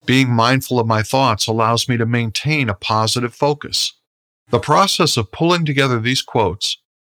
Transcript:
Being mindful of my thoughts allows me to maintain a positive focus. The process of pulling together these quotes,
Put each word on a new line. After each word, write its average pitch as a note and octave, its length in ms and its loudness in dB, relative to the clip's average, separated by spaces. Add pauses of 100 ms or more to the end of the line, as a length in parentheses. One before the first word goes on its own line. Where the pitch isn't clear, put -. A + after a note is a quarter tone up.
Being B2+ 240 4
mindful B2 480 2
of A2+ 80 0
my G#2+ 160 0
thoughts B2 420 0
allows A2+ 420 0
me B2 100 0
to A#2 100 0
maintain A#2+ 600 -2
a G#2 60 -2
positive A2+ 600 -2
focus. - 580 -2 (560)
The A#2 100 2
process E3+ 580 2
of A2+ 160 -4
pulling E3+ 320 0
together C3+ 340 0
these B2 220 -2
quotes, - 560 -2 (260)